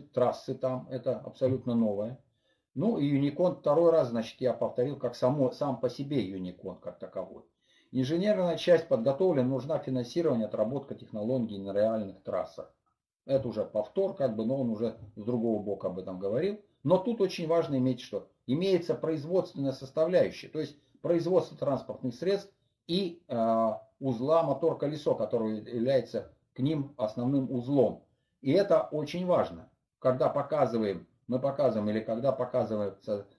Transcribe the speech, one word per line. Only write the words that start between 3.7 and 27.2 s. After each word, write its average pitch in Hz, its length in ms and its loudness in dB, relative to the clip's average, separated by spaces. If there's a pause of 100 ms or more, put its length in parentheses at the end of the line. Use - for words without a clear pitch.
раз, 147 180 6
значит, 117 320 -4
я 120 120 4
повторил, 123 440 -2
как - 180 -4
само, 131 360 2
сам 135 280 -4
по 127 100 0
себе 139 320 -2
"Юникон" 92 560 -6
как - 220 -14
таковой. - 440 -10 (480)
Инженерная 170 680 0
часть 165 300 4
подготовлена, 135 600 2
нужна 135 320 -2
финансирование, 127 680 0
отработка 113 480 -2
технологий 110 640 -4
на 98 160 -8
реальных 104 480 0
трассах. - 500 -6 (540)
Это 127 220 0
уже 107 180 -2
повтор, 190 500 -2
как 123 200 -2
бы, 110 100 -2
но 135 160 0
он 120 80 -2
уже 110 280 -2 (180)
с 107 80 -12
другого 113 380 0
бока 98 260 -4
об 90 100 -8
этом 92 220 -8
говорил. 143 420 -2 (220)
Но 170 140 4
тут 220 240 -2
очень 180 260 -2
важно 160 300 2
иметь 127 220 0
что? - 300 -10 (180)
Имеется 170 480 0
производственная 160 800 -2
составляющая, 156 720 0
то 151 120 -8
есть - 180 -6 (240)
производство 170 560 2
транспортных 127 580 -4
средств 196 360 -2 (360)
и, 170 400 -2
э, 113 420 2 (300)
узла 135 440 2
мотор-колесо, 147 720 0
который 110 420 -2
является 120 760 -2 (220)
к - 60 -10
ним 139 380 -2
основным 127 540 -2